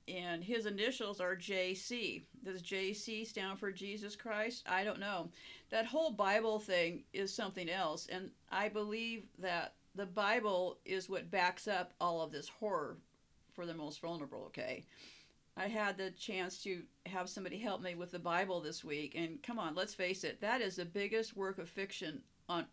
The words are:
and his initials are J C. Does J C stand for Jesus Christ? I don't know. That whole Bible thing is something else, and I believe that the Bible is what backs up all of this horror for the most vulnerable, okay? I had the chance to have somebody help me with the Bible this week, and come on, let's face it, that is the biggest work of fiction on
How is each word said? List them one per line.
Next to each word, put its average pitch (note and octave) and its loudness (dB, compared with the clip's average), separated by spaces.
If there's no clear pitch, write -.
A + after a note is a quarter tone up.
and F3 -2
his A3+ 0
initials G#3 0
are F#3 2
J F#3 2
C. F#3 -2
Does F#3 -6
J F#3+ 0
C G#3+ -4
stand G3 -4
for G3+ -2
Jesus G3+ -6
Christ? A3 -2
I F#3+ 4
don't G#3 0
know. F#3 -2
That A3 4
whole D4+ 4
Bible G#3 6
thing F3 4
is G3 0
something F#3+ -2
else, E3+ 0
and F#3 -4
I G3+ 4
believe G#3+ -2
that F3 0
the G3 -2
Bible G3+ 4
is F#3 -2
what E3+ -4
backs F#3 4
up F3+ 0
all E3+ 4
of D3+ -2
this D3 -6
horror F3 0
for F3 -6
the E3 -4
most D3+ -6
vulnerable, D#3 -4
okay? - -4
I F#3+ 0
had G#3 2
the F#3+ -2
chance F#3 -2
to F3+ -4
have F#3 -2
somebody F#3 -4
help G#3+ 0
me F3+ -4
with F3 -6
the F3 -4
Bible F3 2
this D#3 -4
week, D3 -2
and E3 -2
come A#3 -4
on, D#3+ 0
let's F#3+ 0
face F#3 0
it, - -2
that A#3 4
is F#3+ 0
the F3+ -2
biggest G3+ 0
work F#3+ -2
of E3+ -6
fiction F#3+ -4
on E3+ 2